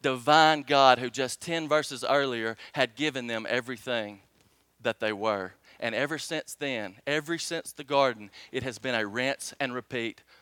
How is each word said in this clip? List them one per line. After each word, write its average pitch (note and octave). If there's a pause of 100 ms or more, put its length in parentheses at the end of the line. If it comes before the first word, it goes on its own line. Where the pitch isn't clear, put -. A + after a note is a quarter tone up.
divine D3
God C3
who B2
just C3
ten E3
verses C#3
earlier A#2+ (160)
had B2
given C3
them A2+
everything A#2 (600)
that A#2+
they G#2+
were. G2+ (260)
And A2+
ever C#3+
since -
then, A2 (100)
ever D3+
since -
the D3
garden, B2+ (200)
it B2+
has B2
been C3
a A2
rinse B2
and B2+
repeat A#2+ (200)